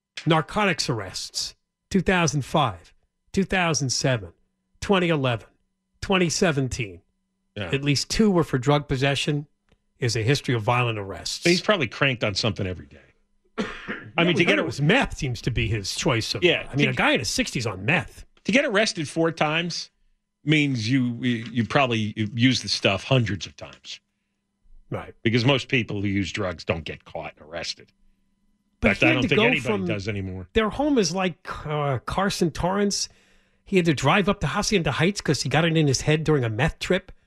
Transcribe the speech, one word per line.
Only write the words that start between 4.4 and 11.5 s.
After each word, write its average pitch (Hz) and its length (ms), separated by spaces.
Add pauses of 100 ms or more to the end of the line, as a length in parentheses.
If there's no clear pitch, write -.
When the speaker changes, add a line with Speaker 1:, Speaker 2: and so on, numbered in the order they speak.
Speaker 1:
twenty 180 280
eleven, 131 400 (520)
twenty 185 280
seventeen. 131 720 (560)
Speaker 2:
Yeah. 101 160
Speaker 1:
At 139 100
least 143 280
two 220 200
were 175 140
for - 140
drug 143 300
possession. 139 580 (520)
Is 120 180
a 113 60
history 135 320
of 113 80
violent 120 360
arrests. 95 460
Speaker 2:
He's 175 160